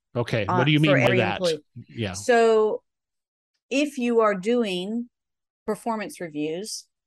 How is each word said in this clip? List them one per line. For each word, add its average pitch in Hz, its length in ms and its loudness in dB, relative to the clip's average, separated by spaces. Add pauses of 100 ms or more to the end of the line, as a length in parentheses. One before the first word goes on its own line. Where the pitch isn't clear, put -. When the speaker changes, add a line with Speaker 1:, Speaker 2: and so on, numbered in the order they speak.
(160)
Speaker 1:
Okay. 117 300 -2
Speaker 2:
Uh, 175 120 0
Speaker 1:
What 175 80 4
do 156 60 2
you 147 80 4
Speaker 2:
for 151 40 4
Speaker 1:
mean 147 120 4
by 135 60 2
Speaker 2:
every 123 160 2
Speaker 1:
that? 110 160 0
Speaker 2:
employee. 170 260 -2 (280)
Speaker 1:
Yeah. 110 260 -6
Speaker 2:
So 220 720 2 (840)
if 277 280 -2
you 240 240 2
are 208 140 4
doing 214 760 -2 (560)
performance 214 540 -6
reviews, 160 640 -8 (220)